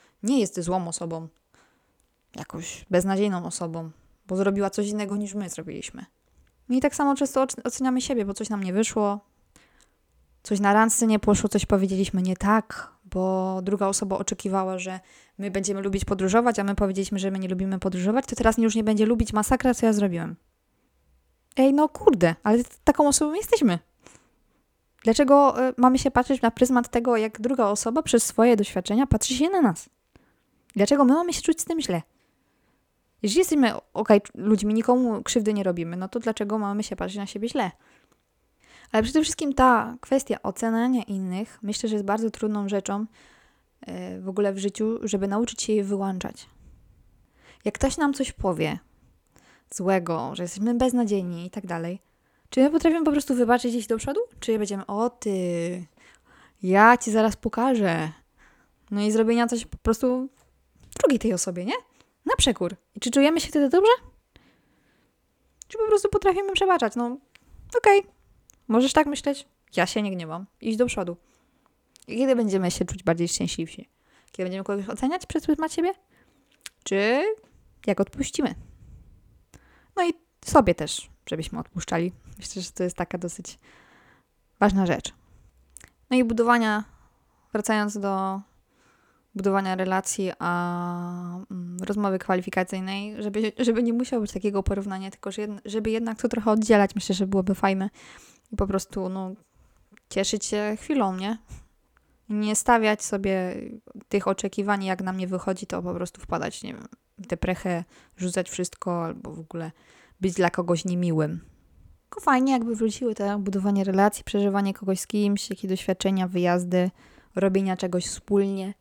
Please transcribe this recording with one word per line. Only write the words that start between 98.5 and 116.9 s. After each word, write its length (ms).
I 40
po 120
prostu, 420
no, 240
cieszyć 360
się 340
chwilą, 360
nie? 220
Nie 260
stawiać 480
sobie 520
tych 180
oczekiwań, 560
jak 180
nam 160
nie 100
wychodzi, 400
to 140
po 120
prostu 280
wpadać, 420
nie 100
wiem, 140
w 100
deprechę, 560
rzucać 320
wszystko 560
albo 280
w 60
ogóle 320
być 120
dla 160
kogoś 360
niemiłym. 540
Tylko 120
fajnie, 300
jakby 240
wróciły 400
te 220
budowanie 460
relacji, 400
przeżywanie 500
kogoś 260
z 80
kimś, 420
jakie 180
doświadczenia, 600
wyjazdy, 640